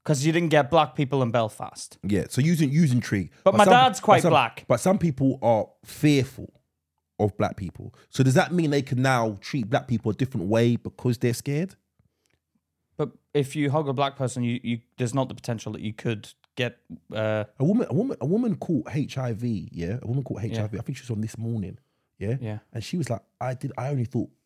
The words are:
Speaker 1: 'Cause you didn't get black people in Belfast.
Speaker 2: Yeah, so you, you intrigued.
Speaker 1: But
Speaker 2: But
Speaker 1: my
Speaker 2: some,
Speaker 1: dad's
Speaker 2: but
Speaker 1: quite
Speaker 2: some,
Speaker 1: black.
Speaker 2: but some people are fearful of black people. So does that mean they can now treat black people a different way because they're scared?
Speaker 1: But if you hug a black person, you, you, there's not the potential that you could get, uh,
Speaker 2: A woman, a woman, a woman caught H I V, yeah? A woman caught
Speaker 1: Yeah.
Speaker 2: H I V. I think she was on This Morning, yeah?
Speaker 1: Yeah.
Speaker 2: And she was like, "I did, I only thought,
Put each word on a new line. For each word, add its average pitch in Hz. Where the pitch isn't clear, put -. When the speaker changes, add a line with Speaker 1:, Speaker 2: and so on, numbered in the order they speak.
Speaker 1:
'Cause 139
you 160
didn't 170
get 143
black 151
people 139
in 117
Belfast. -
Speaker 2:
Yeah, 95
so -
you, 160
you 156
intrigued. 107
Speaker 1:
But 196
Speaker 2:
But 196
Speaker 1:
my 208
Speaker 2:
some, 196
Speaker 1:
dad's 254
Speaker 2:
but -
Speaker 1:
quite 185
Speaker 2:
some, 170
Speaker 1:
black. 135
Speaker 2:
but 123
some 190
people 139
are 110
fearful -
of 104
black 104
people. -
So -
does 131
that 170
mean 170
they 143
can 127
now 117
treat 123
black 127
people 113
a -
different 107
way 117
because -
they're 120
scared? 147
Speaker 1:
But 151
if 139
you 147
hug 147
a 135
black 135
person, 123
you, 120
you, 117
there's 120
not 135
the 104
potential 113
that -
you 107
could 110
get, 123
uh, 107
Speaker 2:
A 131
woman, 214
a -
woman, 233
a -
woman 208
caught -
H -
I 123
V, 107
yeah? 90
A -
woman 127
caught 107
Speaker 1:
Yeah. 117
Speaker 2:
H 113
I 104
V. 110
I -
think 135
she -
was -
on 104
This 110
Morning, 113
yeah? 110
Speaker 1:
Yeah. 107
Speaker 2:
And 110
she -
was 151
like, 117
"I 127
did, 127
I 127
only 131
thought, -